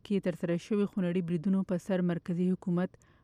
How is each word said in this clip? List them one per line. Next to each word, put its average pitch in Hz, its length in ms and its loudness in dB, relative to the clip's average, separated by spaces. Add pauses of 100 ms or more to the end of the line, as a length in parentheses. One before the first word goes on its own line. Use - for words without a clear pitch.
کې 196 180 0
ترسره 170 400 0
شوي 208 240 2
خونړي 180 400 0
بریدونو 180 400 2
په 180 160 -2
سر 185 240 0
مرکزي 175 400 0
حکومت 180 500 0 (260)